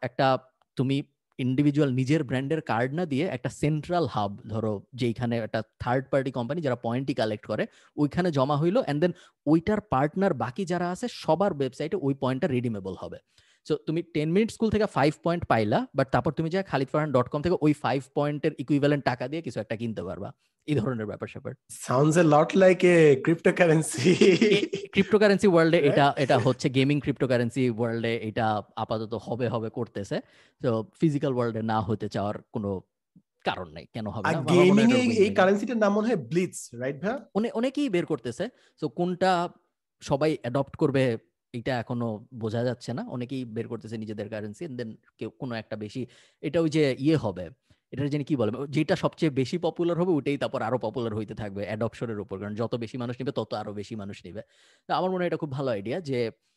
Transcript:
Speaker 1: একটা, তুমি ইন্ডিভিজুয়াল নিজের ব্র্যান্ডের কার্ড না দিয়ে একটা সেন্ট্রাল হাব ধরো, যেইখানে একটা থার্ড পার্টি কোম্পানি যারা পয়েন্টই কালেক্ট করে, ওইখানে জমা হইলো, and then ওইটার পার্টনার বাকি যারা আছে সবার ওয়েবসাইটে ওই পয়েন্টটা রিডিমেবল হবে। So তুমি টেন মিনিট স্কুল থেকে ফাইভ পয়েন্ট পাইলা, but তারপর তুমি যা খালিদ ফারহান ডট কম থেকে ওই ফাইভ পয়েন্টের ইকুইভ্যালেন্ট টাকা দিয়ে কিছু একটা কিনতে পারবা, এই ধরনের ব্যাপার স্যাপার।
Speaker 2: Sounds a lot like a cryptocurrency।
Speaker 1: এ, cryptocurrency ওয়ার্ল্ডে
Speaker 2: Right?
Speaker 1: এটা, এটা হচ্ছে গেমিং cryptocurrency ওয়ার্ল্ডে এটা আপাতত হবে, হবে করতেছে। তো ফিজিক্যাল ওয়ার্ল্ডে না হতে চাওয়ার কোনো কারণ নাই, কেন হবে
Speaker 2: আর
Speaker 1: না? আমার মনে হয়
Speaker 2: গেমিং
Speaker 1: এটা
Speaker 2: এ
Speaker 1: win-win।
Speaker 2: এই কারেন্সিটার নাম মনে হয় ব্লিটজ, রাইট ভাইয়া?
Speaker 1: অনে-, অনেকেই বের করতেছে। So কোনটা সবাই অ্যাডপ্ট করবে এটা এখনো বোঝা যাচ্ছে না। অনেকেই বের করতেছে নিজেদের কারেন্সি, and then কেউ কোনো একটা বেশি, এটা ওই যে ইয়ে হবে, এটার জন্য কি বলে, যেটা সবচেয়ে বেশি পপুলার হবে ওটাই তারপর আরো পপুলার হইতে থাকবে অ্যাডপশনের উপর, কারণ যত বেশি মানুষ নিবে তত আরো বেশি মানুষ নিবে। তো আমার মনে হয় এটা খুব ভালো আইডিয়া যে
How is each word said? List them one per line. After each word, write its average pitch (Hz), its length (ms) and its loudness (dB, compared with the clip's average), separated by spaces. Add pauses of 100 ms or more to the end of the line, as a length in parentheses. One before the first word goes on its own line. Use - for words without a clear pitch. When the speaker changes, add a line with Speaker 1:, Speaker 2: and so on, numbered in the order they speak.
Speaker 1:
একটা, 131 360 2 (380)
তুমি 139 280 0 (340)
ইন্ডিভিজুয়াল 143 560 2
নিজের 131 300 2
ব্র্যান্ডের 139 380 -2
কার্ড 123 320 -2
না 175 120 -4
দিয়ে 143 200 -2
একটা 127 240 -6
সেন্ট্রাল 156 580 -2
হাব 101 320 -4 (100)
ধরো, 107 320 -2 (120)
যেইখানে 120 440 -2
একটা 110 260 -4 (160)
থার্ড 131 300 0
পার্টি 135 220 0
কোম্পানি 131 300 -4
যারা 131 140 0
পয়েন্টই 127 380 -2
কালেক্ট 110 320 -2
করে, 131 220 -4 (280)
ওইখানে 175 360 0
জমা 143 260 2
হইলো, 175 240 2
and 143 140 -2
then 175 160 2 (340)
ওইটার 170 360 2
পার্টনার 156 520 0
বাকি 123 320 -4
যারা 175 260 -2
আছে 214 200 -6
সবার 170 420 0
ওয়েবসাইটে 147 480 -4
ওই 139 120 2
পয়েন্টটা 131 340 0
রিডিমেবল 113 520 -2
হবে। 87 180 -12 (520)
So 156 60 0 (100)
তুমি 160 160 -2
টেন 160 300 -2
মিনিট 214 200 2
স্কুল - 180 -2
থেকে 208 160 2
ফাইভ 151 280 2 (100)
পয়েন্ট 170 220 0
পাইলা, 123 500 2
but 135 100 2
তারপর 131 260 0
তুমি 160 180 -4
যা 190 140 -2
খালিদ 139 240 0
ফারহান 151 240 -2
ডট 123 180 2
কম 147 120 -4
থেকে 175 200 2
ওই 151 120 4
ফাইভ 131 300 -2 (120)
পয়েন্টের 147 420 0
ইকুইভ্যালেন্ট 143 480 2
টাকা 123 220 -2
দিয়ে 156 140 -6
কিছু 123 180 -8
একটা 110 160 -6
কিনতে 107 280 -6
পারবা, 90 300 -10 (320)
এই 151 100 -2
ধরনের 113 300 -2
ব্যাপার 104 220 -8
স্যাপার। - 260 -14 (340)
Speaker 2:
Sounds 147 300 4
a 180 60 6
lot 151 320 6
like 185 280 6
a 165 380 8
cryptocurrency। 165 1040 4
Speaker 1:
এ, 202 400 6 (280)
cryptocurrency 196 580 4
ওয়ার্ল্ডে 165 260 6
Speaker 2:
Right? 143 160 4
Speaker 1:
এটা, 139 240 6
এটা 139 200 4
হচ্ছে 127 320 0
গেমিং 135 300 2
cryptocurrency 123 800 0
ওয়ার্ল্ডে 117 380 -2
এটা 110 460 -2 (140)
আপাতত 110 380 -4
হবে, 117 340 -4
হবে 110 220 -4
করতেছে। 107 520 -6 (420)
তো 113 220 0 (140)
ফিজিক্যাল 143 340 0
ওয়ার্ল্ডে 117 280 -2
না 110 200 0
হতে 104 280 -4
চাওয়ার 104 260 -4 (180)
কোনো 101 280 -4 (640)
কারণ 92 280 -6
নাই, - 220 -16
কেন 110 140 -8
হবে 104 200 -4
Speaker 2:
আর 160 60 2
Speaker 1:
না? 160 60 -2
আমার 135 140 0
মনে 180 60 8
হয় 180 100 8
Speaker 2:
গেমিং 214 200 6
Speaker 1:
এটা 247 100 4
Speaker 2:
এ - 20 4
Speaker 1:
win-win। 226 220 4
Speaker 2:
এই 202 120 2
কারেন্সিটার 208 420 2
নাম 202 160 2
মনে 214 140 0
হয় 247 80 2
ব্লিটজ, 160 580 -4
রাইট 131 280 -6
ভাইয়া? 240 240 -6 (100)
Speaker 1:
অনে-, 220 160 -2
অনেকেই 269 380 -2
বের 175 160 0
করতেছে। 151 440 -6 (320)
So 156 80 -4
কোনটা 180 600 0 (520)
সবাই 147 400 0
অ্যাডপ্ট 131 340 -4
করবে 131 420 2 (360)
এটা 123 260 -4
এখনো 117 540 -6
বোঝা 113 300 -4
যাচ্ছে 123 300 -4
না। 240 160 -8
অনেকেই 127 360 -8
বের 117 220 -8
করতেছে 113 300 -10
নিজেদের 107 320 -8
কারেন্সি, 107 360 -10
and 131 120 -10
then 113 160 -10 (240)
কেউ 113 120 -10
কোনো 123 260 -10
একটা 110 200 -10
বেশি, 107 300 -8 (360)
এটা 160 200 -2
ওই 165 80 0
যে 143 300 2
ইয়ে 151 160 2
হবে, 90 340 -4 (420)
এটার 147 180 -4
জন্য 147 140 -2
কি 147 120 -2
বলে, 110 160 2 (180)
যেটা 156 260 0
সবচেয়ে 160 340 0
বেশি 131 280 -2
পপুলার 170 440 -2
হবে 180 100 0
ওটাই 139 260 0
তারপর 120 240 -4
আরো 113 160 0
পপুলার 113 380 -4
হইতে 107 200 -6
থাকবে 101 280 -8
অ্যাডপশনের 110 560 -6
উপর, 95 200 -10
কারণ 104 160 -8
যত 113 200 -4
বেশি 117 220 -8
মানুষ 123 220 -8
নিবে 135 120 -6
তত 113 220 -6
আরো 107 200 -8
বেশি 104 220 -10
মানুষ 104 300 -12
নিবে। 92 160 -14 (460)
তো 180 60 -4
আমার 170 180 0
মনে 185 60 -2
হয় 180 100 -2
এটা 165 100 -2
খুব 156 140 -8
ভালো 135 200 -2
আইডিয়া 113 280 -4
যে 123 320 -2 (260)